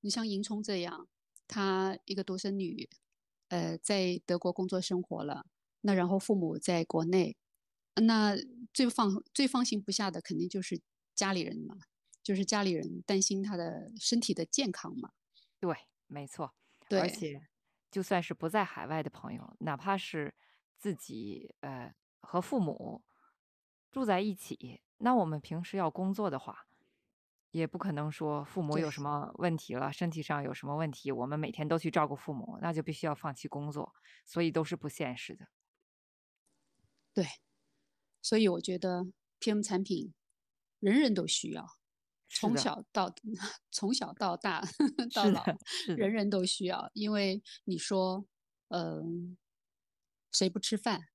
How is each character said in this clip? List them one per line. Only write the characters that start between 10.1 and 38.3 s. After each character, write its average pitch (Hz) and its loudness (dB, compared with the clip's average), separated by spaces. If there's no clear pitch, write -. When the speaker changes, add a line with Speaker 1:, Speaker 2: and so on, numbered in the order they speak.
Speaker 1:
的 170 -6
肯 170 -4
定 170 0
就 190 -2
是 - -4
家 196 2
里 180 2
人 - -4
嘛， 202 -14
就 202 0
是 190 2
家 208 2
里 190 2
人 170 -2
担 196 2
心 196 2
她 202 -2
的 170 -6
身 240 2
体 220 0
的 170 -2
健 233 2
康 - -8
嘛。 - -10
Speaker 2:
对， 170 0
没 143 -10
错。 - -8
Speaker 1:
对。 196 4
Speaker 2:
而 180 4
且 156 -6
就 190 -2
算 185 2
是 160 -4
不 160 -4
在 202 2
海 - -10
外 156 -2
的 147 -4
朋 - -12
友， - -14
哪 147 -2
怕 185 0
是 151 -4
自 202 -4
己， - -12
呃， 131 -10
和 - 0
父 254 0
母 120 -2
住 269 -2
在 190 4
一 208 0
起， - -12
那 247 6
我 220 6
们 156 -2
平 165 -6
时 180 -6
要 175 2
工 190 -2
作 196 0
的 139 -2
话， - -12
也 160 -2
不 170 -8
可 190 -2
能 147 -2
说 147 -2
父 175 -4
母 151 2
有 160 0
什 147 -8
么 147 -4
问 170 0
题 151 -6
了， 135 -2
Speaker 1:
对。 - -8
Speaker 2:
身 170 -2
体 156 -6
上 143 -2
有 143 -4
什 - -10
么 143 -4
问 156 -2
题， 135 -6
我 123 -2
们 147 -2
每 147 -2
天 151 -4
都 165 2
去 160 -2
照 151 2
顾 139 -4
父 - -8
母， 127 -8
那 165 -2
就 156 -2
必 160 -6
须 - -8
要 147 0
放 143 -8
弃 - -14
工 143 -6
作， 147 -6
所 - -2
以 165 4
都 160 2
是 165 -4
不 151 -6
现 131 -4
实 - -10
的。 - -18
Speaker 1:
对， 180 2
所 - 2